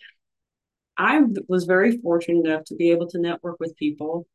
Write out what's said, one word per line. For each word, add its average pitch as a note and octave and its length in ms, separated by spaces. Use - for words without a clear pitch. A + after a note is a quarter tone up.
I B3 240
was F#3 160
very G3 340
fortunate E3+ 480
enough D#3 180
to - 100
be E3+ 160
able E3+ 200
to F3+ 100
network E3+ 400
with E3 160
people D#3 580